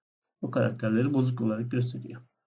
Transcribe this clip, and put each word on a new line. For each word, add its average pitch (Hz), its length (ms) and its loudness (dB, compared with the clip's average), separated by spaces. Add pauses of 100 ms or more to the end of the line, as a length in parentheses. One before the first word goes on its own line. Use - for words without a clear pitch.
(420)
o 127 100 -4
karakterleri 120 640 2
bozuk 127 280 2
olarak 113 300 -2
gösteriyor. - 500 -4 (260)